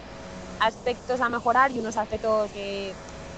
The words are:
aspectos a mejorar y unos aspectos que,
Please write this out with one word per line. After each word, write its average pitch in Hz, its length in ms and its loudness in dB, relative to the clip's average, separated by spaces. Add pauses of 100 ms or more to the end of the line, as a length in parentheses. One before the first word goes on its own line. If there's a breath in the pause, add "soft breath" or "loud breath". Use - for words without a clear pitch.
(600)
aspectos - 600 0
a - 80 4
mejorar 247 420 6
y 247 80 -2
unos 220 180 -2
aspectos 214 540 2
que, 196 420 -6 (440)